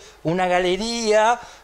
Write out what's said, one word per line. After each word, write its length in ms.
una 240
galería, 920